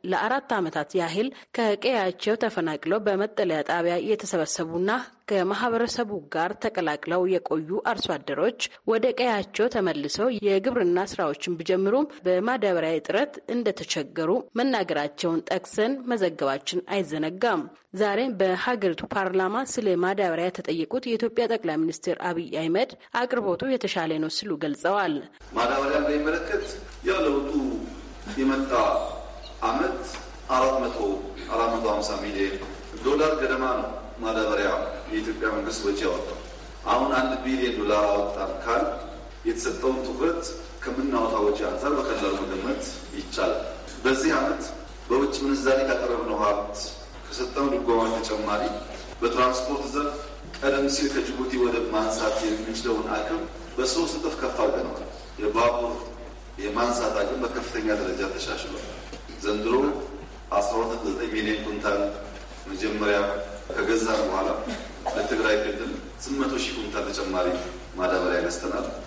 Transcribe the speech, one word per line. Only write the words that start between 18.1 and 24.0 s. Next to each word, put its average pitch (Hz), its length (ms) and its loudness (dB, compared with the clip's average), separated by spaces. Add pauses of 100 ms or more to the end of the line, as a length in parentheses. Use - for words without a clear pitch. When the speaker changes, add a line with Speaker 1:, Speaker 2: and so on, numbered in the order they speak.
Speaker 1:
በሀገሪቱ 190 720 2
ፓርላማ 190 580 2
ስለ 226 220 0 (100)
ማዳበሪያ 180 500 2
የተጠየቁት 180 580 -2
የኢትዮጵያ 226 420 2
ጠቅላይ 208 300 0
ሚኒስትር 160 440 0
አብይ 170 340 -2
አህመድ 165 360 2 (240)
አቅርቦቱ 233 520 0
የተሻለ 190 500 0